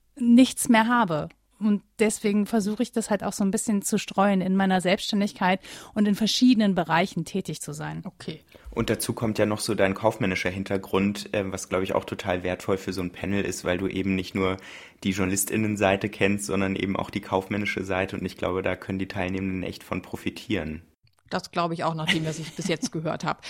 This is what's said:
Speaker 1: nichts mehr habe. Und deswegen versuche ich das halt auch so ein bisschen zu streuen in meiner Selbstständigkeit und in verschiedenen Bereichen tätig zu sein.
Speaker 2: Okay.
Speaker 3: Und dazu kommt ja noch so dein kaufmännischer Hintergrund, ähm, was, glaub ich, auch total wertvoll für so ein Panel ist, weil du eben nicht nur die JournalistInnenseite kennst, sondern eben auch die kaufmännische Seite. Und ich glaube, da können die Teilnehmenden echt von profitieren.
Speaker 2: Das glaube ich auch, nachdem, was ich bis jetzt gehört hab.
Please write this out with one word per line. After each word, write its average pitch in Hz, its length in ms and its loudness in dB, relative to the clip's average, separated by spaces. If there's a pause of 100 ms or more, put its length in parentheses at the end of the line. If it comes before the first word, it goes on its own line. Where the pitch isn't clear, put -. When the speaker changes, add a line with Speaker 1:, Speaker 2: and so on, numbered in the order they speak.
(160)
Speaker 1:
nichts 240 520 6
mehr 220 180 6
habe. 170 440 2 (280)
Und 208 240 2 (160)
deswegen 208 460 2
versuche 214 380 0
ich 226 100 -2
das - 160 -2
halt 208 160 0
auch 202 80 -2
so - 100 -2
ein 196 80 4
bisschen 208 300 0
zu 208 180 0
streuen 196 440 2
in 190 120 0
meiner 190 280 4
Selbstständigkeit 196 800 0 (340)
und 214 120 4
in 208 80 2
verschiedenen 214 600 4
Bereichen 170 500 0
tätig - 380 -6
zu 151 100 -10
sein. 156 320 -10
Speaker 2:
Okay. - 360 -12 (300)
Speaker 3:
Und 113 200 -2
dazu 113 240 0
kommt 110 240 -2
ja 104 80 4
noch 104 140 0
so 107 140 -2
dein 98 200 4
kaufmännischer 98 560 0
Hintergrund, 98 800 0
ähm, 95 200 -2
was, - 180 -10
glaub 92 120 0
ich, 95 120 -2
auch - 100 0
total 92 380 -4
wertvoll 90 340 -2
für 95 160 -6
so 92 80 -4
ein 90 120 -4
Panel 98 320 -2
ist, - 200 -6
weil 90 140 0
du 95 80 -2
eben 95 280 0
nicht 92 200 -2
nur 95 240 0 (460)
die 98 80 2
JournalistInnenseite 101 960 0
kennst, 101 340 0
sondern 95 320 0
eben 98 200 -2
auch - 120 -4
die 101 140 -6
kaufmännische 101 640 -2
Seite. 95 340 -2
Und 92 80 -4
ich - 100 -8
glaube, 90 240 -2
da 92 160 -2
können 95 220 -6
die 95 100 -4
Teilnehmenden 95 540 -4
echt 90 200 -10
von 90 200 -6
profitieren. - 800 -6 (480)
Speaker 2:
Das - 200 -6
glaube 170 240 -2
ich 165 80 -6
auch, 160 120 0
nachdem, 160 320 -2
was 156 120 -6
ich 156 160 -12
bis - 140 -6
jetzt 170 240 -4
gehört 160 320 -4
hab. - 260 -4